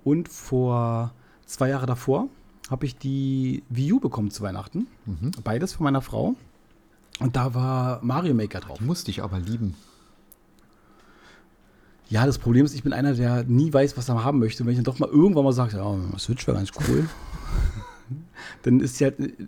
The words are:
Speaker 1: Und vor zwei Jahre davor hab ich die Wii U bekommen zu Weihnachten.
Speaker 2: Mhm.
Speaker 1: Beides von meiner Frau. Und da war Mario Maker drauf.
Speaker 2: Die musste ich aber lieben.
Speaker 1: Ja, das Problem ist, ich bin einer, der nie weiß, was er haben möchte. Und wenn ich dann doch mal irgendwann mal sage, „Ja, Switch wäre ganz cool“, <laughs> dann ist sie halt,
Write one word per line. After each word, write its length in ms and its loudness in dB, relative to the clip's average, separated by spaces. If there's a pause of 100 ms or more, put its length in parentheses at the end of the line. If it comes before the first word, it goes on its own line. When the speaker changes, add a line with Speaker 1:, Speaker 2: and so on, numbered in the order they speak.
Speaker 1:
Und 240 2
vor 840 0 (340)
zwei 240 -2
Jahre 160 -2
davor 420 0 (400)
hab 160 -4
ich 140 -6
die 720 -2
Wii 240 2
U 60 4
bekommen 300 -2
zu 120 -8
Weihnachten. 440 -6 (200)
Speaker 2:
Mhm. 240 -4 (140)
Speaker 1:
Beides 280 -2
von 120 -4
meiner 180 2
Frau. 320 -2 (840)
Und 160 -2
da 180 0
war 480 -2
Mario 320 0
Maker 260 -2
drauf. 180 -14
Speaker 2:
Die 60 -4
musste 260 -2
ich 120 -6
aber 160 -4
lieben. 360 -4 (2250)
Speaker 1:
Ja, 160 4
das 120 2
Problem 280 6
ist, 80 -6
ich 80 -8
bin 100 0
einer, 220 2
der 300 2
nie 280 4
weiß, 240 4
was 140 -4
er 120 2
haben 160 2
möchte. 240 0
Und 40 0
wenn 80 2
ich 40 2
dann 60 0
doch 140 -2
mal 100 0
irgendwann 360 6
mal 100 4
sage, 240 0
„Ja, 400 -4
Switch 280 -4
wäre 120 2
ganz 120 -4 (160)
cool“, 220 2 (680)
<laughs> 840 -14
dann 180 6
ist 180 -2
sie 60 4
halt, 120 2 (320)